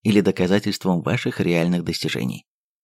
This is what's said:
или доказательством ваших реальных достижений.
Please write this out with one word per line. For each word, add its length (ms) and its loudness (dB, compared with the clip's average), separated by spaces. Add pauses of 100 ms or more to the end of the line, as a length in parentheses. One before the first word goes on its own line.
или 180 4
доказательством 800 0
ваших 380 -4
реальных 460 0
достижений. 600 -6 (400)